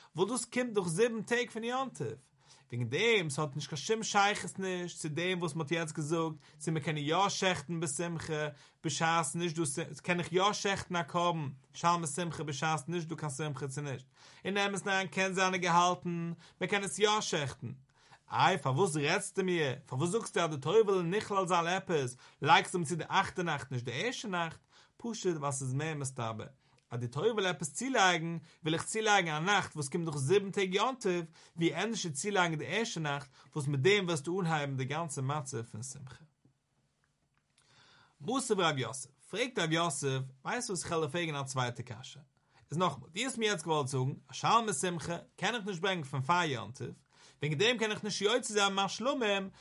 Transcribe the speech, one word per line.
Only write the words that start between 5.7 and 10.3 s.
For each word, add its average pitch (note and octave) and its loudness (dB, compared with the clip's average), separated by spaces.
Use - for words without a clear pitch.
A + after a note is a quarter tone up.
יעצט E3 -2
געזאגט, D#3+ 0
זיי E3+ -2
מיר D#3 -2
קענען D3+ -2
יא F3 2
שעכטן F3 0
ביי E3 -2
שמחה, D#3 -2
בשעת E3 2
נישט, E3+ -2
דו, E3+ 2
עס D3 -4
קען F3 0
איך E3 -2